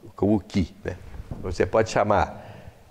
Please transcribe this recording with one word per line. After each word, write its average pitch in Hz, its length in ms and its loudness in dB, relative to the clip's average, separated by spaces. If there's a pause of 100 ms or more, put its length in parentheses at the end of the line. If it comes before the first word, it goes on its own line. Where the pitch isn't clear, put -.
(160)
com 101 180 2
o 104 60 4
Ki, - 440 -2
né? 90 120 -6 (480)
Você 95 240 0
pode 110 240 2
chamar - 1000 0